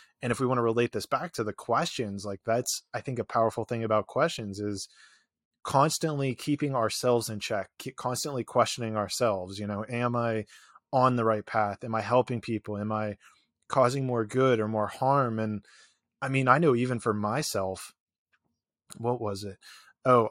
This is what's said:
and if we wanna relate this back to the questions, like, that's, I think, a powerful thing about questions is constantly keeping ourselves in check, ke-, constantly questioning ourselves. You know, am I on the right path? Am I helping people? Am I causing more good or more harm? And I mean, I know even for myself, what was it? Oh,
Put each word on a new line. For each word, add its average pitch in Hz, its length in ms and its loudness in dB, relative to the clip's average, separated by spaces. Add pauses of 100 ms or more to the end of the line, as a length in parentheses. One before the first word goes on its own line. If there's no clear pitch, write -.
(220)
and 120 100 -4
if 113 80 -2
we 131 60 0
wanna 123 160 2
relate 117 300 2
this 107 140 -4
back 143 280 -4
to 117 100 -4
the 104 100 -4
questions, 117 720 -2
like, 101 200 -8
that's, 117 360 0 (120)
I 120 60 -4
think, 123 180 -8
a 107 60 -2
powerful 113 400 0
thing 117 200 -4
about 107 240 2
questions 117 520 -4
is 104 280 -6 (760)
constantly 139 720 0
keeping 143 420 -2
ourselves 117 540 2
in 104 100 -6
check, 101 380 -6
ke-, - 180 -10
constantly 127 480 -4
questioning 113 520 0
ourselves. 98 640 -2
You 104 100 -6
know, 104 200 -4
am 120 280 -2
I 113 300 -2 (460)
on 127 240 4
the 117 80 0
right 110 220 2
path? 104 380 -2
Am 113 100 -6
I 110 80 0
helping 120 380 2
people? 104 380 -6
Am 104 140 -4
I 107 240 -4 (520)
causing 131 380 2
more 120 200 0
good 123 340 4
or 107 80 0
more 107 200 0
harm? 127 520 2
And 107 240 -4 (580)
I 139 60 -4
mean, 135 200 2
I 131 100 8
know 160 180 6
even 123 240 0
for 110 140 0
myself, 104 800 -2 (1040)
what 117 220 -2
was 101 240 -6
it? 95 140 -12 (460)
Oh, 120 260 6